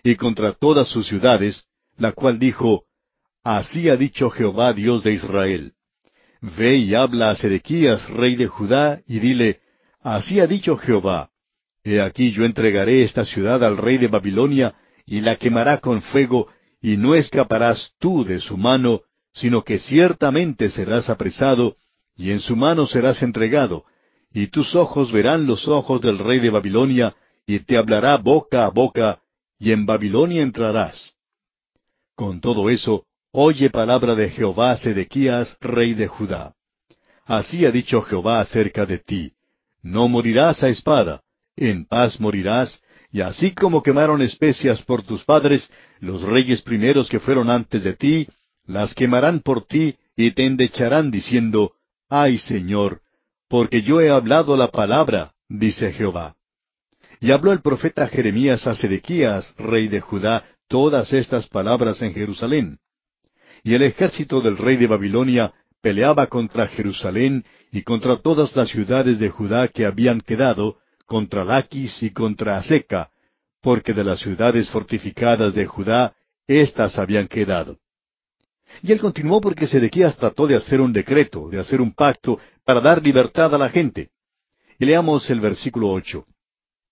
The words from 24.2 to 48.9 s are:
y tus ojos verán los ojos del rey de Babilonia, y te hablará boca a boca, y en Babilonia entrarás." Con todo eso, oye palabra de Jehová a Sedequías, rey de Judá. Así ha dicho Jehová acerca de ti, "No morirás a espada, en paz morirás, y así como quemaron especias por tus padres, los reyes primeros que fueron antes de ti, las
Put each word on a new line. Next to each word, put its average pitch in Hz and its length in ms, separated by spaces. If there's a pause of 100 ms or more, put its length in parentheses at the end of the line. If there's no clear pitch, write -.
y 101 160
tus - 260
ojos 143 380
verán 139 340
los 117 220
ojos 139 320
del 110 180
rey 120 220
de 117 100
Babilonia, 107 640 (320)
y 101 140
te - 160
hablará 113 400
boca 127 480
a 98 60
boca, 113 500 (360)
y 107 140
en 107 160
Babilonia 113 560
entrarás." 110 720 (1040)
Con 95 240
todo 107 300
eso, 110 340 (260)
oye 139 400
palabra 120 460
de 104 140
Jehová 113 420
a 117 40
Sedequías, 120 840
rey 117 340
de 107 140
Judá. 92 480 (680)
Así 165 400
ha 131 60
dicho 120 320
Jehová 107 380
acerca 104 440
de 92 140
ti, 87 360 (500)
"No 104 220
morirás 120 560
a 135 60
espada, 110 540 (340)
en 101 300
paz 117 340
morirás, 104 640 (260)
y 101 100
así 92 300
como 175 320
quemaron 147 400
especias 131 600
por 120 200
tus - 220
padres, 143 440 (300)
los 92 240
reyes 123 400
primeros 123 460
que 117 100
fueron 123 320
antes 117 320
de 92 120
ti, 151 340 (360)
las 101 300